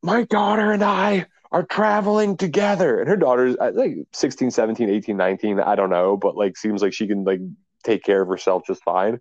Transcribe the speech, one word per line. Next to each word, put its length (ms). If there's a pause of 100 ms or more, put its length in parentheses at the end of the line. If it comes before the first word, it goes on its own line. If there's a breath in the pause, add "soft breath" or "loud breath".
My 220
daughter 480
and 120
I 440 (240 soft breath)
are 120
traveling 720
together. 640
And 80
her 80
daughter's, 440
uh, 140
like, 240 (140)
sixteen, 400
seventeen, 380
eighteen, 280
nineteen, 420
I 160
don't 140
know, 280
but, 180
like, 220
seems 240
like 120
she 140
can, 160
like, 160 (440)
take 200
care 180
of 60
herself 380
just 180
fine. 380